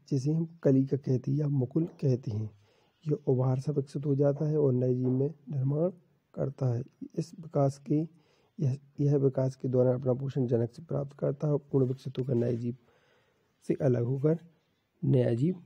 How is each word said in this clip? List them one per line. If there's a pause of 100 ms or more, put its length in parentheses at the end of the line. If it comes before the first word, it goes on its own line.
जिसे
हम
कलिका
कहते
हैं
या
मुकुल
कहते
हैं। (560)
यह (100)
उभार
से
विकसित
हो
जाता
है
और
नए
जीव
में (160)
निर्माण (440)
करता
है। (320)
इस
विकास
के, (520)
यह, (220)
यह
विकास
के
दौरान
अपना
पोषण
जनक
से
प्राप्त
करता
है
और (120)
पूर्ण
विकसित
होकर
नए
जीव (920)
से
अलग
होकर (640)
नया
जीव